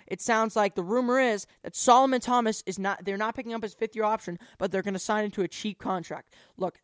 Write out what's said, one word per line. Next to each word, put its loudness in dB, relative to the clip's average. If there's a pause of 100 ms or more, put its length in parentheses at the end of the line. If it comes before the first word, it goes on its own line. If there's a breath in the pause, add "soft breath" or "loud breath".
it -6
sounds 2
like 2
the -4
rumor 2
is 2 (160 soft breath)
that -12
Solomon 6
Thomas 0
is -6
not, -4
they're -4
not -4
picking -10
up -6
his -10
fifth-year -4
option, -2 (180 loud breath)
but -2
they're 0
gonna -2
sign 0
him -4
to -2
a -2
cheap -8
contract. -8 (240 soft breath)
Look, -4